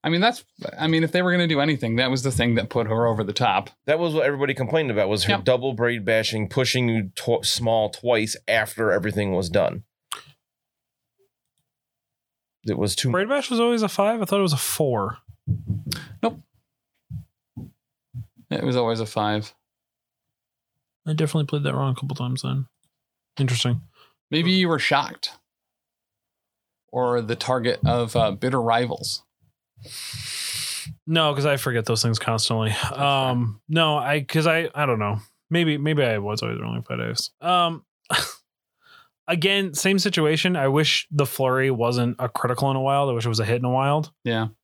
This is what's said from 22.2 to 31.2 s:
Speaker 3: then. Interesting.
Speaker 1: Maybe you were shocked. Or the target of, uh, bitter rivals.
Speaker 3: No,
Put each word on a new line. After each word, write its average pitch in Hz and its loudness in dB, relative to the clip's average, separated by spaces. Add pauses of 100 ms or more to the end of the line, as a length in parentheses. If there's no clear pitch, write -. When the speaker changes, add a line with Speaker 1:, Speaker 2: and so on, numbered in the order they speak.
Speaker 3:
then. 131 -2 (720)
Interesting. 123 0 (480)
Speaker 1:
Maybe 165 2
you 185 4
were 156 2
shocked. - -2 (1600)
Or 120 0
the 113 -4
target 123 0
of, 120 0
uh, 113 4
bitter 127 0
rivals. 117 0 (1800)
Speaker 3:
No, 156 4